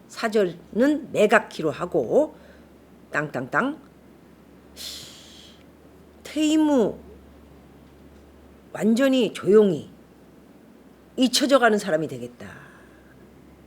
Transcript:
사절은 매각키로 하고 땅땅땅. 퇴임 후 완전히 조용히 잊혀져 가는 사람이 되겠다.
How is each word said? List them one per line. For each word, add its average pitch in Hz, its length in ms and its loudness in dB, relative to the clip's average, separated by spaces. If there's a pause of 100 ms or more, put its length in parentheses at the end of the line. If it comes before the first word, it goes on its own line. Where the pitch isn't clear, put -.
사절은 220 1040 -2
매각키로 175 580 0
하고 165 640 -2 (760)
땅땅땅. 147 680 -4 (2500)
퇴임 311 440 0
후 254 320 2 (1700)
완전히 233 600 2
조용히 190 560 2 (1300)
잊혀져 254 440 2
가는 220 180 4
사람이 160 300 -2
되겠다. - 640 -16 (960)